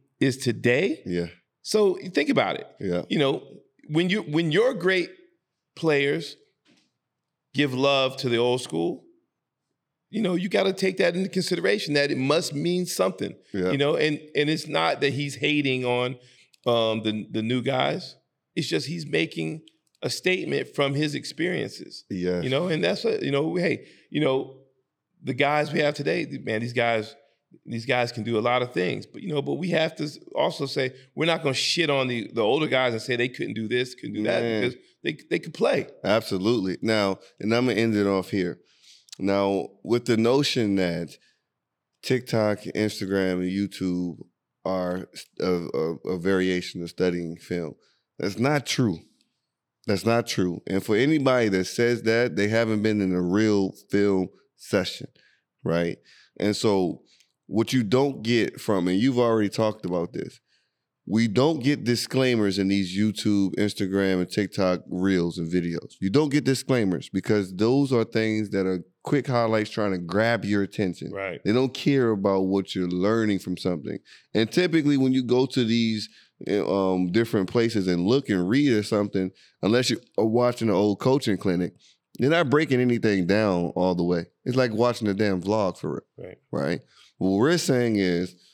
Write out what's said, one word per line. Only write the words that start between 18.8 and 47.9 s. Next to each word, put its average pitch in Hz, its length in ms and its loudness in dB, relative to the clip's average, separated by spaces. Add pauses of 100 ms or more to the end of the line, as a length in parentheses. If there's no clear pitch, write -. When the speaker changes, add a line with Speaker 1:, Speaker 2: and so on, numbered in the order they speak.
Speaker 1:
he's 160 180 -8
making 160 560 -4 (400)
a 151 80 -4
statement 165 640 -4
from 139 200 0
his 147 200 -2
experiences. - 960 -8
Speaker 2:
Yes. 90 340 -2
Speaker 1:
You 131 60 -2
know, 147 180 0
and 165 160 -2
that's 185 220 0
a, - 180 -2
you 139 80 -4
know, 156 240 -2
hey, 170 300 -2 (240)
you 151 120 -2
know, 131 360 0 (640)
the 135 120 -6
guys 143 380 2
we 151 100 -2
have 147 120 2
today, 151 320 -2
th-, - 180 -10
man, 110 180 -4
these 120 120 -6
guys, 117 420 0 (500)
these 113 200 -8
guys 123 260 0
can 113 120 -6
do 113 160 0
a - 20 0
lot 123 200 2
of 120 120 -6
things. 135 320 -2
But, - 160 -18
you 196 120 -10
know, 143 80 -2
but 139 140 -4
we 170 140 -6
have 165 280 0
to 151 80 -6
s-, 147 120 -10 (160)
also 151 320 -2
say, 131 280 -2 (220)
we're 151 100 -2
not 165 180 0
gonna 139 100 0
shit 160 360 0
on 135 180 0
the, 120 260 -4
the 113 80 0
older 139 260 2
guys 127 260 0
and 110 80 -4
say 127 140 -4
they 120 140 0
couldn't 113 240 -8
do 110 140 -6
this, 123 260 -2
couldn't - 220 -10
do 104 80 -2
that, - 180 0
Speaker 2:
Man. 113 200 0
Speaker 1:
because 123 180 -2 (240)
they, 156 140 -4 (120)
they 170 100 0
could 160 140 -14
play. 233 340 0 (160)
Speaker 2:
Absolutely. 101 800 0
Now, 104 380 2 (200)
and 104 140 -2
I'm 123 140 2
gonna 107 120 0
end 113 160 2
it 101 120 2
off 95 240 0
here. 90 280 -2 (600)
Now, 98 460 0 (160)
with 120 220 0
the 120 100 2
notion 117 640 2
that 87 400 -2 (880)
TikTok, 113 560 0
Instagram, 98 800 -2
and 92 100 -2
YouTube 90 680 -4 (440)
are 92 500 -4
s-, - 120 -18 (160)
a, 87 320 0
a, 78 220 -2 (180)
a 92 40 -4
variation 92 640 0
of 85 80 -8
studying 87 460 -2
film, 85 380 -8 (440)